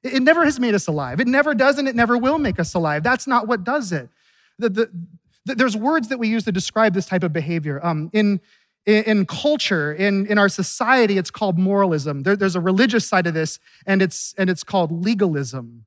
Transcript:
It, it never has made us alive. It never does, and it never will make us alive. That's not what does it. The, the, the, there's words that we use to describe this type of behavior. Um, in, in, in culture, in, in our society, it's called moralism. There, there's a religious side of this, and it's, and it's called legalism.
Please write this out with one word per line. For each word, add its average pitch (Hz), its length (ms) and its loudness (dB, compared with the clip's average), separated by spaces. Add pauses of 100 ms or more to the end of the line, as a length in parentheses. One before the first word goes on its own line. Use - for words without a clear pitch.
It, 254 120 -6
it 254 80 2
never 330 220 4
has 285 140 0
made 233 160 2
us 190 140 0
alive. 143 320 -4
It 247 80 2
never 285 260 2
does, 262 240 4
and 277 80 -2
it 254 80 -2
never 240 240 2
will 269 200 2
make 190 200 -2
us 165 160 -4
alive. 156 300 0
That's 247 240 0
not 240 180 2
what 214 160 -2
does 240 300 -2
it. 131 160 -6 (500)
The, 220 120 0
the, 220 200 0 (540)
the, 262 100 -6
there's 226 220 -2
words 247 320 -2
that 262 100 -6
we 226 100 -2
use 226 160 -2
to 214 80 -4
describe 196 420 0
this 190 120 -4
type 180 160 -2
of 170 100 -2
behavior. 156 520 -6
Um, 160 280 -4
in, 202 280 0 (460)
in, 214 180 4
in 214 220 2
culture, 170 680 -2
in, 196 340 0
in 208 120 2
our 202 100 6
society, 214 720 2
it's 175 120 -4
called 185 280 -2
moralism. 170 640 0
There, 196 140 2
there's 190 200 0
a 180 40 0
religious 208 460 2
side 180 200 0
of 165 80 -2
this, 160 240 -4 (280)
and 196 140 2
it's, - 380 -2
and 185 100 2
it's 180 160 -4
called 175 260 0 (140)
legalism. 135 840 -2